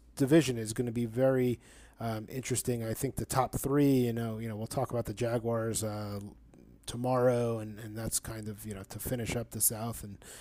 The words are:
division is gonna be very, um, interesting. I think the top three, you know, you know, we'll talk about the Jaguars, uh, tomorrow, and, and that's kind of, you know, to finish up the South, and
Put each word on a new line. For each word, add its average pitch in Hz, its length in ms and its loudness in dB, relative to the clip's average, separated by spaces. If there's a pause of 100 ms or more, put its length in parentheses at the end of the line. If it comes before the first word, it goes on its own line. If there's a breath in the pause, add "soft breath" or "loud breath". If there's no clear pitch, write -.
(160)
division 135 420 6
is 110 160 -4
gonna 120 180 -2
be 120 140 0
very, 123 540 4 (400 loud breath)
um, 110 300 -4
interesting. 123 540 -2
I 110 100 -2
think - 240 -4
the - 80 -4
top - 300 0
three, 143 360 4 (140)
you 117 80 2
know, 113 240 -2
you 113 100 -6
know, 110 80 -6
we'll 110 120 -6
talk 131 240 -2
about 117 140 0
the 113 80 -6
Jaguars, 113 680 0
uh, 104 360 -4 (680)
tomorrow, 120 720 2
and, 107 200 -10
and 107 160 -10
that's 113 240 -2
kind 110 300 -8
of, 104 160 -10
you 107 80 -8
know, 95 160 -10
to 107 100 -10
finish 120 360 -4
up 117 160 -6
the 107 100 -6
South, 113 420 -2
and 101 140 -12 (240 loud breath)